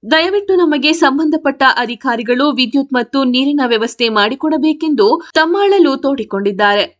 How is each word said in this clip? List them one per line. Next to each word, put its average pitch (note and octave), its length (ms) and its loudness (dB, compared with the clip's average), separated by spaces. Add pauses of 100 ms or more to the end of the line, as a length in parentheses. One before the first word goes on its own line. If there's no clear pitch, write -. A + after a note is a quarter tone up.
(100)
ದಯವಿಟ್ಟು F#4 460 0
ನಮಗೆ D4+ 360 0
ಸಂಬಂಧಪಟ್ಟ D4+ 680 0 (140)
ಅಧಿಕಾರಿಗಳು A#3+ 720 -2
ವಿದ್ಯುತ್ C4 440 -2
ಮತ್ತು B3 300 -2
ನೀರಿನ C4+ 420 0
ವ್ಯವಸ್ಥೆ A#3 420 -2
ಮಾಡಿಕೊಡಬೇಕೆಂದು C#4+ 1000 0 (260)
ತಮ್ಮಾಳಲು F4 640 2
ತೋಡಿಕೊಂಡಿದ್ದಾರೆ. G#3 880 -2 (140)